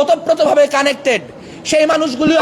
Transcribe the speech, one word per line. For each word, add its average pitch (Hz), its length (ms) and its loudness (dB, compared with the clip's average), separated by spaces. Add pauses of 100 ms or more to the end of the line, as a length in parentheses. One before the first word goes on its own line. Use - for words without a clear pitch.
ওতপ্রোতভাবে 302 680 2
কানেক্টেড, 269 540 -2 (480)
সেই 302 160 2
মানুষগুলিও 311 560 0